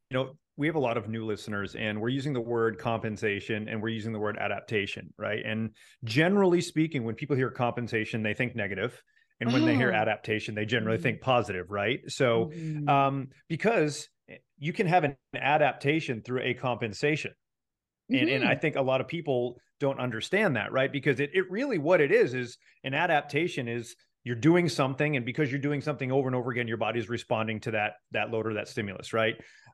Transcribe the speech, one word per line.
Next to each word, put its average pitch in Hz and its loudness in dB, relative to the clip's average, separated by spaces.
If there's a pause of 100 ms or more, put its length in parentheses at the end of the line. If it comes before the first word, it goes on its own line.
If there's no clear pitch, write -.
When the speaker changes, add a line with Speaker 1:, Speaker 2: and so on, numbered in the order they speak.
(120)
Speaker 1:
you 131 -2
know, 131 -4 (200)
we 143 0
have 165 0
a 160 0
lot 120 2
of 107 -6
new 110 -6
listeners, 101 -4
and 107 -4
we're 113 -2
using 139 -2
the 123 -2
word 113 0
compensation 107 -2
and 110 -6
we're 113 -2
using 113 -4
the 107 -4
word 104 -2
adaptation, 101 -4
right? 107 -4
And 110 -2 (320)
generally 175 4
speaking, 156 0
when 113 -4
people 143 -2
hear 127 2
compensation, 117 -2
they 107 0
think 120 -2
negative. 101 -4 (380)
And - 0
when 135 4
they 320 4
hear 123 4
Speaker 2:
Oh. 110 2
Speaker 1:
adaptation, 110 0
they 107 -2
generally 113 2
Speaker 2:
Mm-hmm. 170 -4
Speaker 1:
think 113 0
positive, 101 0
right? 101 0
So, 120 2
Speaker 2:
Mm-hmm. 156 -4
Speaker 1:
um, 139 2 (200)
because 165 0 (520)
you 147 -4
can 196 0
have 170 4
an 139 0 (180)
adaptation 139 2
through 123 -4
a 123 0
compensation. 123 -2 (760)
And, 269 4
and - 2
I 120 4
Speaker 2:
Mm-hmm. 139 0
Speaker 1:
think 156 0
a 139 2
lot 131 2
of 127 -6
people 127 -2 (220)
don't 135 0
understand 127 0
that, 98 -2
right? 131 2
Because 135 0
it, 143 -2
it 185 0
really, 226 -2
what 160 4
it 143 4
is, 185 4
is 123 -6 (260)
an 135 -4
adaptation 151 0
is 117 -6 (280)
you're 120 -4
doing 165 6
something, 143 0
and 120 -2
because 127 0
you're 139 -4
doing 143 -2
something 131 -4
over 135 4
and 127 0
over 123 -2
again, 120 -2
your 113 -2
body's 110 -2
responding 110 -2
to 120 -6
that, 107 0 (180)
that 110 -2
load 110 -2
or 110 -2
that 104 -4
stimulus, 101 -6
right? 113 2 (380)